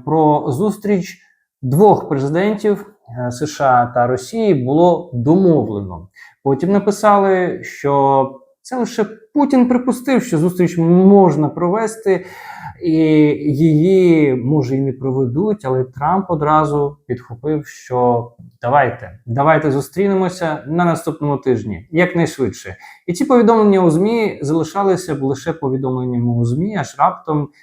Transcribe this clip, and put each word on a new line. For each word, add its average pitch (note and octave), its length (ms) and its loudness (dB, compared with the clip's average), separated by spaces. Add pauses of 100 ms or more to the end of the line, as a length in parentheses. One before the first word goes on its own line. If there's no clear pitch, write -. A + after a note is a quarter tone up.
про D3+ 460 2
зустріч G3 680 -2 (440)
двох D#3+ 460 4
президентів, F#3+ 760 -2 (220)
е, B2 220 -8
С D3 160 -6
Ш D3 180 -6
А B2 220 4
та B2 200 0
Росії F#3+ 480 0 (100)
було D#3 500 2
домовлено. A2+ 960 0 (340)
Потім C#3 300 0
написали, G3 920 0
що C#3 800 0 (220)
це - 140 -10
лише A3+ 300 -4 (280)
Путін C4+ 340 2
припустив, B3 540 0
що E3 160 -4
зустріч F3 400 0
можна F3 680 4
провести, F#3+ 800 -2 (580)
і E3 80 0 (640)
її, D#3+ 800 4
може, C3 420 -2
і C3+ 40 -2
не C3+ 120 -2
проведуть, C3+ 720 -4
але C3 200 -2
Трамп E3+ 460 -4
одразу D3 680 0 (100)
підхопив, C#3+ 600 -8
що B2 640 -2 (320)
давайте, A#2+ 640 -2
давайте D3+ 440 2
зустрінемося F3 960 -2
на E3 180 -2
наступному D#3 520 -2
тижні, A2 540 -4
якнайшвидше. D#3 840 -2 (300)
І F3 60 -6
ці F3 120 -2
повідомлення A3 560 4
у F3+ 100 4
змі G#3 520 0
залишалися E3+ 720 -2
б C3+ 80 -6
лише C3+ 300 -4
повідомленнями B2+ 800 -4
у A#2 120 0
змі, D#3+ 320 -4
аж D3+ 220 -8
раптом D3+ 500 -2 (140)